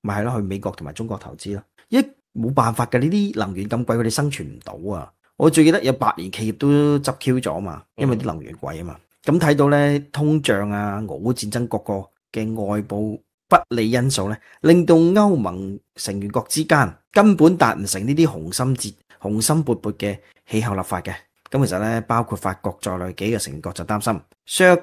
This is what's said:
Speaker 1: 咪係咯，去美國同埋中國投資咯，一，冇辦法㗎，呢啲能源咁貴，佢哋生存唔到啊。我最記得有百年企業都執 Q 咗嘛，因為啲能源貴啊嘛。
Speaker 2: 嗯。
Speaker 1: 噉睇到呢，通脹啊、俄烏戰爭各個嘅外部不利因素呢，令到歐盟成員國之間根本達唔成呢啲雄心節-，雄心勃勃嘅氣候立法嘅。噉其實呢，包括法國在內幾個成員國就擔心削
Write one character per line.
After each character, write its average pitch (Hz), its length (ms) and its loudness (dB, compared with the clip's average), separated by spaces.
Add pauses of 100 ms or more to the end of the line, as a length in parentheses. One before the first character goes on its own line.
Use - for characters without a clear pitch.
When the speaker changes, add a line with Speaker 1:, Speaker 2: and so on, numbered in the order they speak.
Speaker 1:
咪 101 180 -4
係 104 40 -2
咯， 123 140 -4
去 107 40 -2
美 98 160 -6
國 98 140 -6
同 82 140 -14
埋 73 80 -12
中 113 120 -8
國 110 120 -8
投 - 180 -16
資 - 180 -10
咯， 101 80 -10 (280)
一， 240 100 4 (340)
冇 117 200 -4
辦 113 200 2
法 120 140 0
㗎， 123 120 0
呢 135 100 2
啲 196 300 0
能 98 140 -4
源 98 160 -8
咁 117 160 -2
貴， 113 120 0
佢 120 60 0
哋 113 60 0
生 147 220 -2
存 87 160 -10
唔 - 160 -16
到 98 320 -10
啊。 - 160 -12 (260)
我 156 120 4
最 160 160 6
記 160 60 8
得 185 120 2
有 131 80 2
百 143 240 0
年 92 160 -10
企 110 200 -4
業 - 60 -8
都 147 420 2
執 139 200 -4
Q 127 220 0
咗 85 180 -6
嘛， 90 240 -10 (140)
因 139 120 0
為 123 60 2
啲 110 80 -6
能 80 180 -6
源 62 140 -16
貴 78 260 -10
啊 - 40 -10
嘛。 85 100 -12 (300)
Speaker 2:
嗯。 147 120 4
Speaker 1:
噉 - 20 4
睇 151 160 4
到 143 140 4
呢， 143 300 4 (140)
通 151 280 2
脹 104 280 0
啊、 104 380 -4
俄 69 60 -10
烏 98 200 -2
戰 107 180 -6
爭 120 160 -4
各 113 120 -4
個 101 300 -6 (220)
嘅 110 340 -6
外 104 180 -2
部 104 380 -6 (280)
不 - 80 6 (180)
利 113 160 0
因 123 180 2
素 101 200 -2
呢， 107 80 -6 (240)
令 170 240 6
到 170 100 6
歐 185 400 4
盟 95 420 -4 (180)
成 98 220 -8
員 101 140 -6
國 110 160 -2
之 156 160 -4
間 143 300 2 (180)
根 208 240 6
本 165 220 6
達 120 160 4
唔 101 120 -6
成 98 220 -4
呢 139 80 0
啲 160 160 4
雄 85 220 -10
心 127 240 0
節-， 98 160 -10 (280)
雄 107 200 -2
心 151 240 2
勃 120 160 0
勃 104 120 -6
嘅 101 240 -6 (320)
氣 110 120 0
候 110 120 -2
立 95 100 -4
法 90 180 -4
嘅。 92 120 -10 (380)
噉 139 160 2
其 - 60 -4
實 92 60 -2
呢， 113 280 -2
包 117 160 2
括 107 140 -6
法 92 180 -4
國 - 260 -6
在 92 160 -4
內 90 140 -6
幾 98 220 -4
個 117 40 -2
成 69 160 -8
員 78 80 -12
國 87 120 -8
就 85 100 -10
擔 104 180 -2
心 104 200 -2 (240)
削 180 380 6